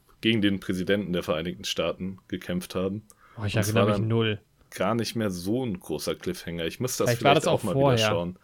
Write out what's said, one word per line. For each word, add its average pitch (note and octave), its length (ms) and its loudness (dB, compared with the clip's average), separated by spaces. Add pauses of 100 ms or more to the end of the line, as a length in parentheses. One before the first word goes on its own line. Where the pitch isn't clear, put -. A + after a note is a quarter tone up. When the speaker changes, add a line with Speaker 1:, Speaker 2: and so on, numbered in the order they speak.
(200)
Speaker 1:
gegen A2+ 220 2
den G2 180 2
Präsidenten F#2+ 520 0
der F2 100 0
Vereinigten F2+ 420 -4
Staaten F#2 540 -4 (100)
gekämpft F2+ 460 -6
haben. F#2+ 320 -2 (300)
Speaker 2:
Oh, A2 80 -8
ich G2 100 -2
Speaker 1:
Und A2+ 60 4
es G2+ 80 2
Speaker 2:
erinnere A2 140 4
Speaker 1:
war G#2 40 6
Speaker 2:
mich G#2 140 2
Speaker 1:
dann A2 80 0
Speaker 2:
null. A2+ 320 2 (300)
Speaker 1:
gar G2 240 0
nicht A2+ 220 -2
mehr G#2+ 140 0
so F#2+ 340 -2
ein G2+ 160 -4
großer D#2 360 -4
Cliffhanger. E2+ 500 -6
Ich - 140 -6
müsste B2 240 -2
das A2 60 4
Speaker 2:
Vielleicht A#2+ 140 0
war C#3 100 8
Speaker 1:
vielleicht D#3 100 2
Speaker 2:
das - 20 2
Speaker 1:
auch E3+ 80 2
Speaker 2:
auch - 80 0
Speaker 1:
mal G2 100 -2
Speaker 2:
vorher. C3+ 240 4
Speaker 1:
wieder - 20 2
schauen. F2+ 460 0